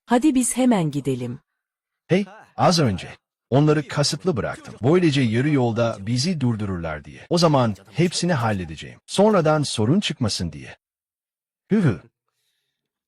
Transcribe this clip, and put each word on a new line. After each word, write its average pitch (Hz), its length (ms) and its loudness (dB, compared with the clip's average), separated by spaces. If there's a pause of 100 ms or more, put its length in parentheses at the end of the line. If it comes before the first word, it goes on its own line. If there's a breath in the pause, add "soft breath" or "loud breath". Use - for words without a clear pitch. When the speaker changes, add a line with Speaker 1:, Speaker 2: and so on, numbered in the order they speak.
Speaker 1:
Hadi 254 280 2
biz 254 220 0
hemen 226 340 2
gidelim. 131 500 -6 (640)
Speaker 2:
Hey, 190 180 2 (320)
az 165 220 2
önce 107 380 -2 (340)
onları 147 380 2
kasıtlı 151 480 -2
bıraktım. - 460 -8
Böylece 151 380 4
yarı 123 300 0
yolda 117 500 0
bizi 123 400 -2
durdururlar 95 640 -4
diye. 73 240 -20
O 175 100 2
zaman 135 380 2 (160)
hepsini 175 400 0
halledeceğim. 101 760 -6
Sonradan 165 560 2
sorun 135 380 0
çıkmasın 101 520 -4
diye. 67 240 -16 (920)
Hü 208 120 2
hü. 110 200 0 (1040)